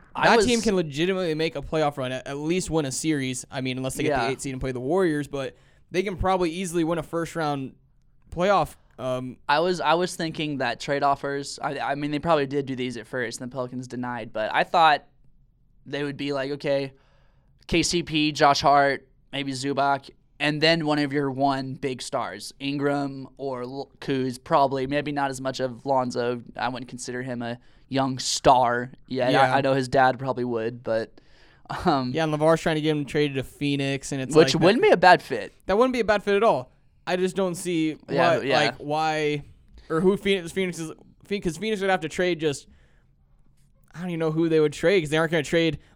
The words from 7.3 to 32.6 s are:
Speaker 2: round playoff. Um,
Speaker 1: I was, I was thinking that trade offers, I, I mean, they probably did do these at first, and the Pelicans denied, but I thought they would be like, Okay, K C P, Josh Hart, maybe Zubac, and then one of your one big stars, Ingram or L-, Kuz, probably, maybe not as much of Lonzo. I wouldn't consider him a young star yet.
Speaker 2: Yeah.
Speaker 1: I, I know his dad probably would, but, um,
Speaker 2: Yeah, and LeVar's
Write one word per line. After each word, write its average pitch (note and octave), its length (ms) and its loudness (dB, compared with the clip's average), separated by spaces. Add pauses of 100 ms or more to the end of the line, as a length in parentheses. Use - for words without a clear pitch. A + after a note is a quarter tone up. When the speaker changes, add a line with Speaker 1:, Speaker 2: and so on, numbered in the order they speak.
Speaker 2:
round D3 380 -4 (580)
playoff. F3 440 2 (220)
Um, B2+ 400 -6 (100)
Speaker 1:
I D3 140 4
was, F3+ 180 0
I D3 140 2
was F3 240 0
thinking D#3+ 400 -4
that A#2+ 240 -2
trade C#3+ 220 0
offers, C#3 580 -2
I, C#3+ 180 -4
I B2 160 -2
mean, D3 160 -4
they D3 80 -4
probably D#3 280 2
did C#3 180 -2
do C3 100 -6
these B2 220 -4
at A2 100 -12
first, A#2 320 -6
and B2+ 100 -12
the B2+ 60 -14
Pelicans B2+ 320 -8
denied, B2 460 -8
but G#2+ 200 -2
I D3+ 120 2
thought D#3+ 400 4 (800)
they C#3+ 180 -6
would C#3+ 140 -6
be C#3+ 160 -4
like, C3+ 180 -4
Okay, C#3 400 -2 (760)
K E3+ 140 2
C E3+ 220 0
P, D3+ 300 0
Josh C#3+ 260 4
Hart, C#3 480 4 (240)
maybe C#3 220 -6
Zubac, C#3 560 -2 (280)
and D3 240 -2
then D#3+ 240 4
one D3 140 2
of C#3+ 140 -2
your C#3 180 0
one C3+ 440 -2
big C3 260 -6
stars, G#2+ 580 -6
Ingram C#3 800 -4
or C3+ 260 -6
L-, C3+ 260 -10 (120)
Kuz, C3 420 -2
probably, C#3 420 2
maybe D3 280 -4
not C#3+ 160 -2
as C3 100 -8
much C3 220 -6
of B2+ 240 -6
Lonzo. B2 560 0 (160)
I A#2+ 100 -4
wouldn't B2 220 -8
consider B2 320 -8
him B2 200 -8
a A#2 160 -6 (300)
young C3 320 -2
star B2 720 4 (160)
yet. B2+ 240 0
Speaker 2:
Yeah. C3 220 4
Speaker 1:
I, C#3 60 4
I - 20 2
know C3+ 140 2
his C3 120 0
dad B2+ 320 4
probably B2 240 -4
would, A#2+ 400 -4
but, A2+ 260 -2 (760)
um, C3+ 280 2
Speaker 2:
Yeah, D#3+ 120 0
and D#3 80 0
LeVar's D#3 280 4